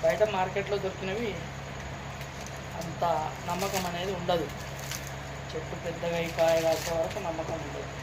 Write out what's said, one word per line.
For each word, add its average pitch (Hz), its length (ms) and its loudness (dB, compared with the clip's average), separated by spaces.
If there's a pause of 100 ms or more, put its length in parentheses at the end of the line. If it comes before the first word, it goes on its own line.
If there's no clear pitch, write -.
బయట 170 200 6
మార్కెట్లో 196 540 2
దొరికినవి 190 540 -2 (1500)
అంత 170 240 -2 (460)
నమ్మకం 185 360 2
అనేది 175 260 -2
ఉండదు. 175 360 2 (1040)
చెట్టు 160 240 -4 (100)
పెద్దగా 170 340 0
ఈ 165 200 0
కాయ 165 220 8
కాసే 165 380 4
వరకు 175 200 0
నమ్మకం 165 340 -2
ఉండదు. 143 360 -4 (120)